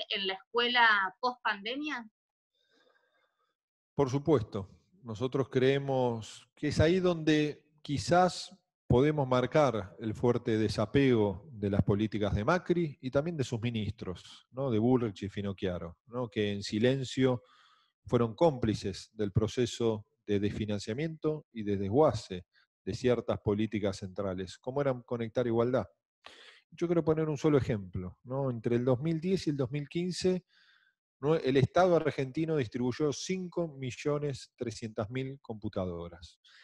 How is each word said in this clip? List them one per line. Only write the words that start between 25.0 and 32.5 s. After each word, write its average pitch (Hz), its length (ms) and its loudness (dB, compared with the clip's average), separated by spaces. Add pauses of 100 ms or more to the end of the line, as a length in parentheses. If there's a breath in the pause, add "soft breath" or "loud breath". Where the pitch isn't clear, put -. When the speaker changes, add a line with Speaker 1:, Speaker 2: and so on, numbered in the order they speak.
Speaker 2:
Conectar 120 440 -4
Igualdad. 117 400 2 (840 loud breath)
Yo - 180 -6
quiero 170 160 2
poner 156 240 0
un 147 100 -2
solo 151 200 4
ejemplo, 95 680 -4
¿no? 135 260 -4
Entre 117 240 -2
el 120 100 2
dos 127 160 4
mil 160 200 -2
diez 185 260 -2
y 160 40 0
el 147 60 0
dos 135 140 -2
mil 147 180 -6
quince, 180 560 -2 (760 soft breath)
¿no? 151 160 2
El 131 220 2
Estado 175 360 4
argentino 156 640 0